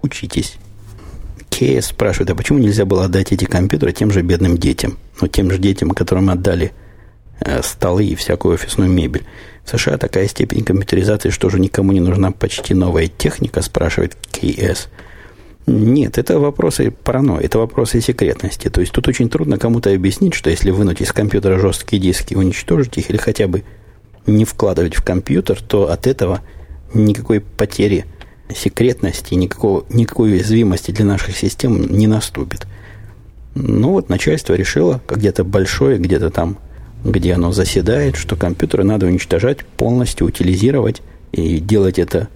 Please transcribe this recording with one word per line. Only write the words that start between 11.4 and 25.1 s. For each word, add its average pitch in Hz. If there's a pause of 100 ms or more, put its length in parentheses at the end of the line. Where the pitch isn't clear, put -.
уже 95
никому 95
не 95
нужна 92
почти -
новая 85
техника, -
спрашивает - (160)
К -
С. - (760)
Нет, 120
это 139
вопросы 139
паранойи, 123
это -
вопросы 113
секретности. -
То -
есть 92
тут -
очень 120
трудно 151
кому-то 117
объяснить, 98
что -
если 87
вынуть 92
из -
компьютера 101
жесткие 95
диски, -
уничтожить 113
их -
или -
хотя 107
бы 92 (640)
не 107
вкладывать 87
в -
компьютер, 107